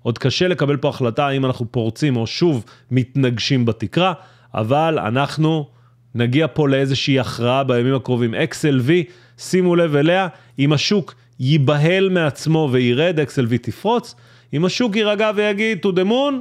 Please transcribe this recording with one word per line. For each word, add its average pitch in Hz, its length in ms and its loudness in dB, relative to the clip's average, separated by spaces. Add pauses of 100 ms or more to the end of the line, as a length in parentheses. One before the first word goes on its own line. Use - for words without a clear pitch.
עוד 120 160 -4
קשה 135 300 -2
לקבל 143 300 -2
פה 143 120 -2
החלטה 127 380 -2
האם 135 180 -2
אנחנו 127 260 -4
פורצים 120 460 -2
או 113 100 -2
שוב 156 380 0 (260)
מתנגשים 127 720 0
בתקרה, 160 480 0 (400)
אבל 139 460 0
אנחנו 143 680 -2 (480)
נגיע 120 380 2
פה 147 160 0
לאיזושהי 135 500 0
הכרעה 123 440 0
בימים 131 320 2
הקרובים. 120 400 -2
אקס 156 300 -4
אל 135 140 2
וי, 160 240 2 (340)
שימו 180 380 0
לב 165 200 2
אליה, 170 320 2 (320)
אם 143 140 4
השוק - 420 0 (240)
ייבהל 151 680 2
מעצמו 160 640 0
וירד, 127 480 2
אקס 143 200 -2
אל 123 60 2
וי 120 120 0
תפרוץ, - 580 -4 (400)
אם 165 100 0
השוק 202 300 -2
יירגע 214 400 0
ויגיד, 208 500 -2
"To 196 40 2
the 185 200 0
moon" 269 320 0